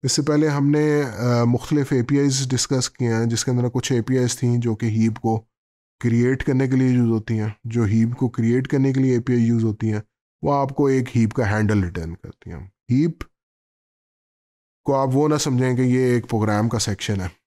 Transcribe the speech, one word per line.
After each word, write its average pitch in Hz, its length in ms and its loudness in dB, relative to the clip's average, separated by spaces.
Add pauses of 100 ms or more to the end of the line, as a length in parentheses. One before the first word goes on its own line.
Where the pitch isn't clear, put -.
इससे 135 180 -2
पहले 151 240 2
हमने, 147 560 2
अ, 120 420 0
मुख्तलिफ 131 480 0
एपीआईज़ 135 560 0
डिस्कस 127 400 -2
किए 117 260 -2
हैं, 113 140 0
जिसके 117 220 -2
अंदर 123 180 0
कुछ 123 240 -4
एपीआईज़ 123 440 0
थी 120 220 0
जो 117 160 0
कि 117 120 -4
हीप 113 320 0
को 110 200 0 (640)
क्रिएट 120 420 2
करने 135 260 0
के 131 80 0
लिए 131 120 2
यूज़ 123 220 2
होती 113 260 -2
हैं। 107 200 -4 (100)
जो 117 180 0
हीप 113 300 2
को 127 140 -2
क्रिएट 123 380 0
करने 135 260 0
के 131 80 0
लिए 131 160 2
एपीआई 120 240 0
यूज़ 117 240 2
होती 110 240 -2
हैं, 107 140 -4 (420)
वो 143 60 0
आपको 139 400 0
एक 131 180 2
हीप 113 240 2
का 123 140 -2
हैंडल 104 360 2
रिटर्न 85 320 -6
करती - 360 -18
हैं। 87 220 -16 (180)
हीप 151 280 0 (1700)
को 139 80 0
आप 135 160 2
वो 139 200 2
ना 151 80 2
समझें 127 400 0
कि 127 60 0
ये 127 340 2
एक 113 80 -2
प्रोग्राम 107 440 0
का 117 100 -2
सेक्शन 104 420 -4
है। 90 260 -10